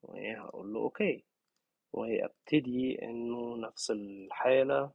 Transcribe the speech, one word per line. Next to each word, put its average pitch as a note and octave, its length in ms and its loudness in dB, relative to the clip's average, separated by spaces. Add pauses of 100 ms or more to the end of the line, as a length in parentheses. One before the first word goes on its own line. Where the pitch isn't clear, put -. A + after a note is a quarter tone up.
وهقول G#2 680 -8
له A2 60 -2
أوكي، C#3 440 0 (680)
وأبتدي B2 1080 0
إنه A#2+ 560 -4
نفس - 340 -6
الحالة B2+ 1040 2